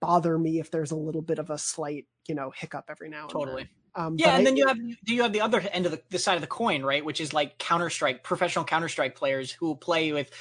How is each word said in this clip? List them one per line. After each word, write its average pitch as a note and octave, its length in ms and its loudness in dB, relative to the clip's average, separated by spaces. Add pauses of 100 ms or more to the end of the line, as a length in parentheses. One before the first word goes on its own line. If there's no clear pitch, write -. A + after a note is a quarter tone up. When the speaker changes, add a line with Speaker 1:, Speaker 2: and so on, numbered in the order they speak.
Speaker 1:
bother E3 380 4
me E3 200 2
if D#3 120 -6
there's D#3 200 -2
a D#3+ 60 -4
little D#3 260 -4
bit D#3+ 160 -2
of D3+ 120 -8
a D3+ 80 -4
slight, D3 480 -6 (200)
you D#3+ 80 -4
know, C3+ 160 -6
hiccup - 380 -12
every D#3 220 -14
now D3+ 140 -12
and D3 60 -14
Speaker 2:
Totally. C3+ 320 -6
Speaker 1:
then. C#3 60 -14 (260)
Um, E3 240 -4
Speaker 2:
Yeah, D#4+ 100 6
Speaker 1:
but C#4 40 8
Speaker 2:
and C4+ 80 6
Speaker 1:
I - 40 8
Speaker 2:
then C4+ 120 6
you C#4 100 6
have, B3+ 120 2
then A#3 180 -8 (100)
you A#3+ 160 2
have A3 120 0
the G#3+ 80 2
other A3 180 2
end F3+ 240 -2
of E3 80 0
the, D#3+ 160 -8
the F3+ 100 -4
side F#3+ 160 2
of E3 60 0
the D#3 60 -6
coin, F3 360 0
right? C#3 220 0
Which D3+ 160 -4
is, D3+ 140 -4
like, D3 240 0
Counter-Strike, D#3+ 640 0
professional E3+ 400 0
Counter-Strike D#3 500 0
players C3+ 380 -2
who E3+ 140 -4
will D3+ 100 0
play D#3+ 360 0
with, C#3+ 180 -2 (100)